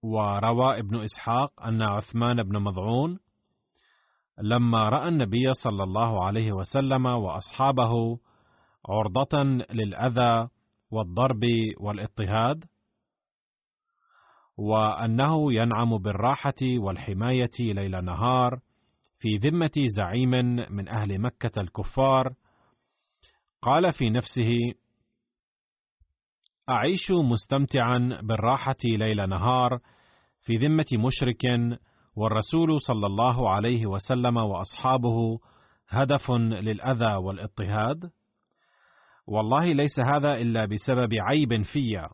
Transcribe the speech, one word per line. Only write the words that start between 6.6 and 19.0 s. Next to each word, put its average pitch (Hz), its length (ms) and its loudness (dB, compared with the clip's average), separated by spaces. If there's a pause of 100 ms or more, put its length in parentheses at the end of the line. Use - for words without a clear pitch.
وأصحابه 117 1120 0 (720)
عرضة 110 540 0 (280)
للأذى 117 760 0 (420)
والضرب 110 540 -2 (360)
والاضطهاد، 107 840 -2 (1900)
وأنه 113 1000 2
ينعم 113 440 2
بالراحة 107 640 0
والحماية 117 1000 -2
ليل 98 440 -2
نهار 123 560 0 (580)